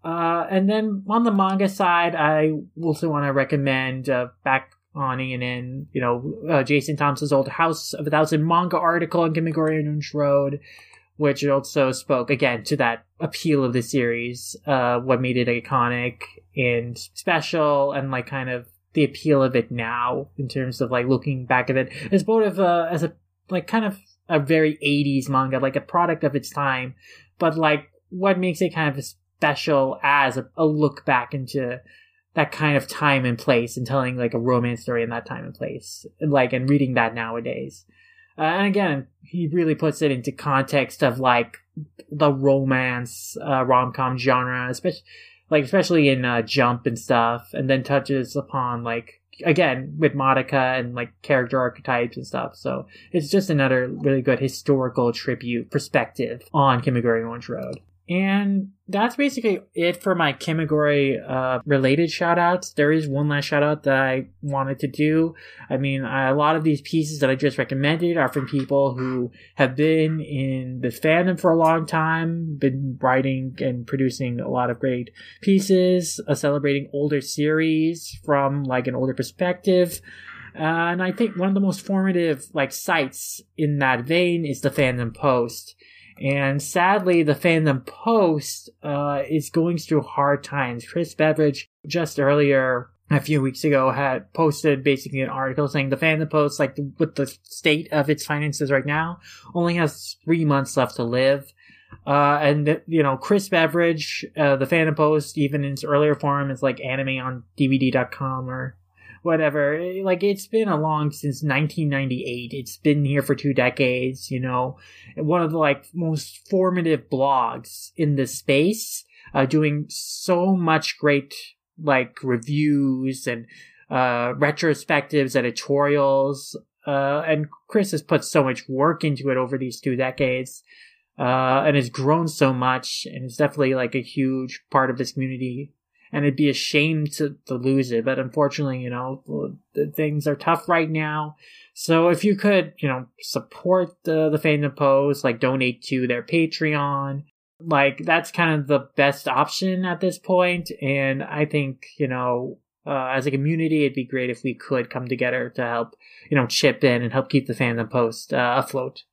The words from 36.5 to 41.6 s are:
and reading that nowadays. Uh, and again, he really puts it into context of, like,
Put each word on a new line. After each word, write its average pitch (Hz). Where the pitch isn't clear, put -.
and 127
reading 139
that 117
nowadays. 117
Uh, 156
and 180
again, 180
he 170
really 160
puts 160
it 147
into 127
context 135
of, 123
like, 123